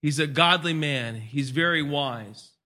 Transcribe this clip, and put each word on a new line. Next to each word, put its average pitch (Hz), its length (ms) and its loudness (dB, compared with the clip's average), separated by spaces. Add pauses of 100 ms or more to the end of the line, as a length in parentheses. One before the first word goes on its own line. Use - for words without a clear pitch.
He's 147 200 0
a 156 60 2
godly 165 480 4
man. 135 420 -2
He's 127 340 -6
very 165 320 2
wise. 131 680 -6 (140)